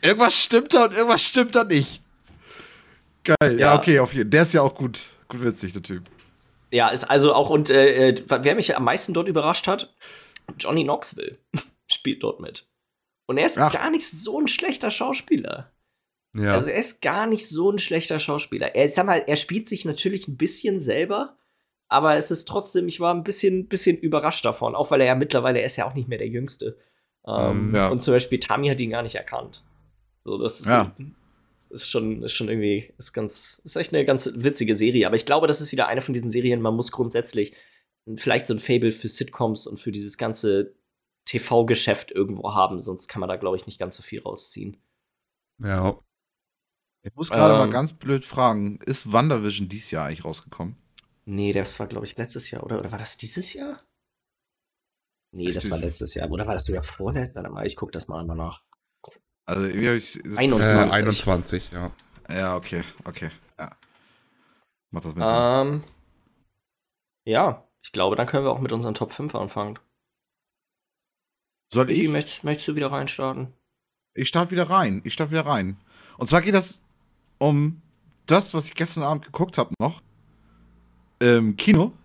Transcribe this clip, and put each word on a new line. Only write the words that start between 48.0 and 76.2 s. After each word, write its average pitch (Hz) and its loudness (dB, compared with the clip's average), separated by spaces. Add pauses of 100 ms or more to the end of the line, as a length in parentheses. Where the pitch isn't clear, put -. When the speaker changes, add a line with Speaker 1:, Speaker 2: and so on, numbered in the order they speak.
Speaker 1:
fragen, 104 0
ist 131 -6
WandaVision 107 2
dieses 101 -12
Jahr 78 -4
eigentlich 78 -10
rausgekommen? 87 -12 (480)
Speaker 2:
Nee, 101 -4
das 98 -4
war, 98 -8
glaub 107 -10
ich, - -14
letztes 120 -8
Jahr, - -12
oder? 113 -6
Oder - -8
war 104 -10
das - -8
dieses - -6
Jahr? 277 -12 (1600)
Nee, 90 -6
das 87 -2
Speaker 1:
Richtig. 98 -4
Speaker 2:
war 85 -4
letztes 85 -6
Jahr. 85 -6
Oder 92 -6
war 107 -4
das 92 -2
sogar 90 -4
vorletztes? 123 -6
Warte 90 -12
mal, 101 -8
ich 98 -6
guck - -10
das - -12
mal 80 -10
einmal 82 -8
nach. 82 -10 (840)
Speaker 1:
Also, 95 -4
irgendwie 98 -2
hab 120 2
ich, - -8
das 104 -8
Speaker 2:
Einundzwanzig. 107 4
Speaker 3:
Äh, 98 4
einundzwanzig, 98 0
ja. 90 -10 (380)
Speaker 1:
Ja, 92 -4
okay, 87 -8 (220)
okay, 82 -12 (280)
ja. 78 -12 (1200)
Macht 85 -12
das 78 -10
mehr 110 -2 (360)
Sinn. 143 -4
Speaker 2:
Ähm, 147 -8 (1400)
ja, 131 0 (180)
ich - -20
glaube, 98 2
dann 120 0
können 139 0
wir 135 2
auch 123 -2
mit 117 -4
unseren 113 -4
Top - -6
fünf - -10
anfangen. 104 -8 (1900)
Speaker 1:
Soll 127 2
Speaker 2:
Michi, 143 2
Speaker 1:
ich? 156 2
Speaker 2:
möchtest, 147 -4
möchtest 147 -4
du 151 -4
wieder 143 -2
reinstarten? 135 -6 (640)
Speaker 1:
Ich 135 -4
start 175 -2
wieder 175 -2
rein, 160 2
ich - -8
start 151 -4
wieder 160 -2
rein. 98 -2 (400)
Und 123 -6